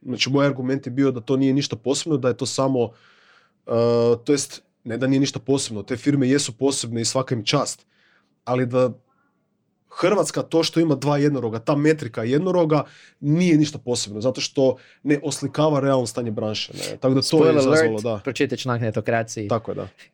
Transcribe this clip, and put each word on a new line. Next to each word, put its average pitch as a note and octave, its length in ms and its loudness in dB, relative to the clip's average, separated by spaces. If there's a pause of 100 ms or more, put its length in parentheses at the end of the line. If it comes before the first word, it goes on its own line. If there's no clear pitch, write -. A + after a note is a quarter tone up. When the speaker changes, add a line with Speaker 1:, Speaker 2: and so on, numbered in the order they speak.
Speaker 1:
znači, B2+ 280 -4
moj C#3 160 4
argument C3+ 420 -2
je C3 40 -8
bio C3+ 200 2
da A#2+ 100 -4
to C3+ 160 0
nije C3+ 160 4
ništa C#3 220 -2
posebno, C#3 420 -2
da B2+ 100 0
je A#2+ 100 0
to C3+ 80 -4
samo, C3+ 380 0 (840)
e, - 40 -12 (540)
to - 80 0
jest, - 300 -2 (220)
ne A#2+ 140 -6
da B2+ 100 -2
nije C3+ 120 4
ništa C#3 200 0
posebno, A#2 440 -4
te A#2+ 140 -6
firme C#3 320 2
jesu C#3 240 0
posebne A#2+ 480 -4
i A2+ 40 -2
svaka C3 300 -2
im G#2+ 80 -4
čast, - 420 -2 (600)
ali B2+ 200 0
da B2+ 240 2 (1000)
Hrvatska F3 520 0
to E3 200 0
što D#3+ 160 -2
ima D#3+ 160 2
dva C#3+ 220 0
jednoroga, B2 420 0
ta C#3+ 160 0
metrika C#3+ 480 0
jednoroga D#3 600 2 (360)
nije D#3+ 380 2
ništa D3+ 200 2
posebno, A2 440 -6
zato C3 200 -2
što C3 340 2 (280)
ne C#3+ 200 2
oslikava D3 560 0
realno C3+ 260 2
stanje A#2 260 -6
branše, G#2+ 420 -6
ne. - 240 -10
Tako C3 120 0
da C3 40 4
to C3+ 40 4
je C3 60 0
Speaker 2:
Spoiler D#3 320 4
Speaker 1:
izazvalo, C#3+ 280 4
Speaker 2:
alert, A2 200 -2
Speaker 1:
da. A2 160 -2
Speaker 2:
pročitajte C3 380 -2
članak A#2+ 240 -4
na A#2+ 60 -2
Netokraciji. A2+ 600 -4
Speaker 1:
Tako A2 240 -2
je, F#2+ 40 -6
da. G2 120 -10 (260)